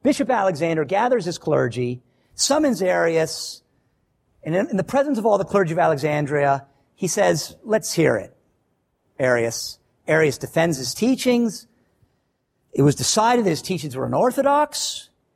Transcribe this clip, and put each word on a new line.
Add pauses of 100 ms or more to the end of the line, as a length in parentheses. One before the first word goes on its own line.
Bishop
Alexander
gathers
his
clergy, (340)
summons
Arius, (800)
and
in,
in
the
presence
of
all
the
clergy
of
Alexandria, (280)
he
says,
"Let's
hear
it, (840)
Arius." (300)
Arius
defends
his
teachings. (1080)
It
was
decided
that
his
teachings
were
unorthodox. (260)